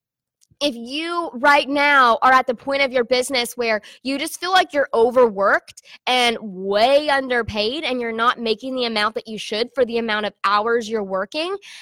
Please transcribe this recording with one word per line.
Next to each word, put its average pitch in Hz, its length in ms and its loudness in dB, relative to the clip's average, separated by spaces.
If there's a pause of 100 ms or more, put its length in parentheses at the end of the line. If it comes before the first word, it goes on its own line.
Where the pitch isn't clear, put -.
(640)
if 208 120 -2
you 311 580 -6
right 285 380 2
now 285 500 4
are 262 140 6
at 254 120 4
the 254 80 -2
point 277 280 -2
of 254 100 -2
your 254 120 2
business 247 520 -2
where 226 240 -2 (220)
you 269 160 -4
just 320 200 -6
feel 359 140 -4
like 370 220 2
you're 285 180 0
overworked 233 880 2 (260)
and 240 320 2
way 214 680 2
underpaid 247 720 -2
and 254 160 -4
you're 233 140 -6
not 226 260 0
making 233 360 -4
the 254 100 -2
amount 220 300 -2
that 226 120 -8
you 220 120 -12
should 226 360 -6
for 254 120 0
the 233 100 -6
amount 214 300 -2
of 202 80 -8 (100)
hours 214 420 0
you're 214 160 -4
working, 214 540 -6 (260)